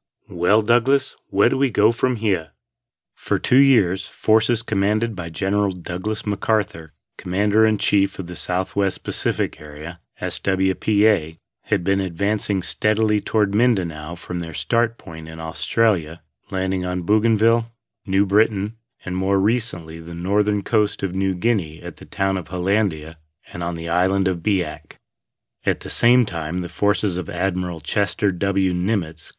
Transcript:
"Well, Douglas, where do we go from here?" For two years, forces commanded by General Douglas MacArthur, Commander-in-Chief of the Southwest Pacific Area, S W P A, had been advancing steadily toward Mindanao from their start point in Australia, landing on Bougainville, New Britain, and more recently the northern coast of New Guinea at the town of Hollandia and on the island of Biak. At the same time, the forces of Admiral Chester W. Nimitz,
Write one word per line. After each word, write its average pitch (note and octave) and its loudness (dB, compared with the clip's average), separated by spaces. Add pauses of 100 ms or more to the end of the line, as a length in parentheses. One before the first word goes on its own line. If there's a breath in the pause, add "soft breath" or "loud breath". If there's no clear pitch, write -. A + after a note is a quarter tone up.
(280)
"Well, F#2+ 2
Douglas, A#2+ 2 (160)
where G2+ 4
do C3+ 2
we C3 2
go G#2 4
from B2+ 0
here?" G2+ -2 (640)
For - 0
two B2+ 4
years, G#2 4
forces - 2
commanded G#2+ 0
by E2+ -6
General G2 0
Douglas F#2 -6
MacArthur, G2 -2 (260)
Commander-in-Chief G#2 2
of F2+ -6
the E2+ -8
Southwest F#2 -2
Pacific G#2 -4
Area, D#2 -10 (200)
S F#2 -6
W F#2+ 0
P G#2 2
A, E2 0 (280)
had F#2 0
been G2 0
advancing G2 -2
steadily G#2+ 0
toward G2+ 0
Mindanao F2 0
from F2+ -6
their E2 -8
start A#2 0
point D#2+ -10
in D#2+ -10
Australia, E2 0 (280)
landing F#2+ -2
on F2+ -2
Bougainville, A2 2 (380)
New F#2+ 2
Britain, G#2+ 0 (280)
and F2+ -4
more F#2+ 2
recently F#2+ -2
the E2 -8
northern G2+ 0
coast G#2+ 0
of F#2 -4
New F#2+ 0
Guinea F2 -2
at E2+ -10
the - -14
town G2 -2
of F2 -6
Hollandia F2+ -2 (340)
and F2 -6
on F2 -4
the E2 -6
island F#2 2
of F2 -4
Biak. F2 -4 (680)
At F#2 -2
the F#2 -10
same B2 4
time, E2 -4
the F2 -4
forces G2+ 0
of F2 -6
Admiral F2+ -2
Chester G2+ -2
W. F#2+ 0
Nimitz, F2+ -2